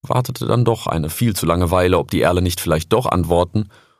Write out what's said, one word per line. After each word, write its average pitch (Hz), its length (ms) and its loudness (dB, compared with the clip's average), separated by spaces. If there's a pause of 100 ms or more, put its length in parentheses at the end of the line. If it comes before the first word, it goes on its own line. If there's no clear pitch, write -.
wartete 127 420 -4
dann 113 200 2
doch 117 200 -2
eine 78 240 -2
viel 113 260 -2
zu 80 120 -2
lange 85 240 2
Weile, 90 260 2
ob - 140 -2
die 80 100 0
Erle 90 220 2
nicht 87 180 -2
vielleicht 80 320 -2
doch 107 140 0
antworten 87 640 0 (300)